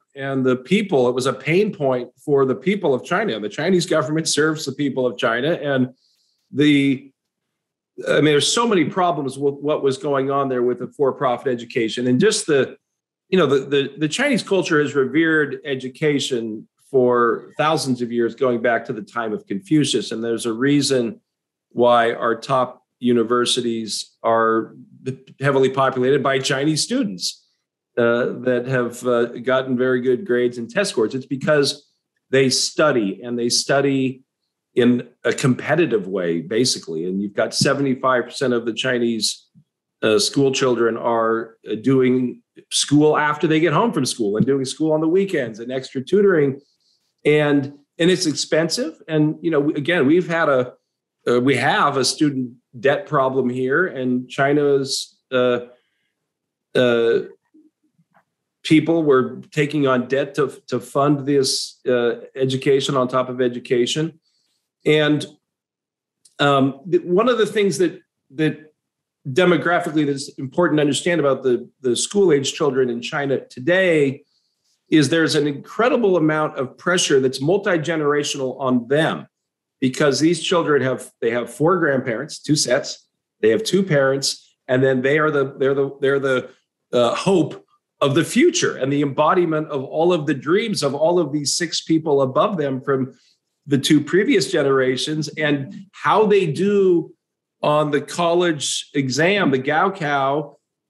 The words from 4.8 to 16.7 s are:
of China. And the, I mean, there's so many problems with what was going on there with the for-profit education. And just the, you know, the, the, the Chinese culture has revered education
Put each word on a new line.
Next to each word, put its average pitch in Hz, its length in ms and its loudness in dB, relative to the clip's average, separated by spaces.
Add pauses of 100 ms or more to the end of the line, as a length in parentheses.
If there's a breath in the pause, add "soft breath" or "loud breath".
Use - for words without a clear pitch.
of 120 100 -4
China. 123 360 0
And 135 420 -2 (560)
the, 139 600 2 (960)
I 156 100 2
mean, 147 80 4
there's 147 280 2
so 240 160 0
many 185 160 2
problems 151 540 -2
with 143 160 0
what 143 280 -2
was 135 140 0
going 139 340 -2
on 139 200 0
there 123 120 0
with 123 180 0
the 123 80 -10
for-profit 131 600 -2
education. 120 580 -4
And 127 140 2
just 208 260 2
the, 135 300 0 (540)
you 185 80 2
know, 156 80 4
the, 131 140 2
the, 139 360 -2
the 151 120 -2
Chinese 240 340 -2
culture 170 380 0
has 135 140 -2
revered 143 720 0
education 127 1040 -4 (220)